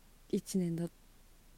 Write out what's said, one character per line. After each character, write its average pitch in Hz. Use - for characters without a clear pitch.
一 -
年 170
だ 170
っ -